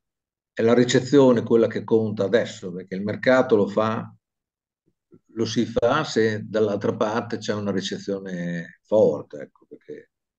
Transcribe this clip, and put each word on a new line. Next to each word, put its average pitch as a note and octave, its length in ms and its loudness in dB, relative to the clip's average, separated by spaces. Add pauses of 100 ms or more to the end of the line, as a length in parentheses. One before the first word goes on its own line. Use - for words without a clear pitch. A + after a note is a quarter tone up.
(540)
è - 80 -6
la A2+ 120 4
ricezione B2 720 4
quella A2+ 240 4
che G2+ 160 -6
conta A2 420 0
adesso, G2 460 -2
perché F#2 240 -10
il F#2+ 80 -6
mercato B2+ 520 2
lo G2+ 120 2
fa, A2 460 -4 (1200)
lo A2+ 120 -2
si A2+ 200 -2
fa C#3 380 2
se A2 440 0
dall'altra G#2+ 480 -2
parte A2+ 420 -4
c'è G#2+ 160 -6
una G#2 180 -4
ricezione F#2 1120 -8
forte, D2 580 0
ecco, - 260 -20
perché - 440 -20 (280)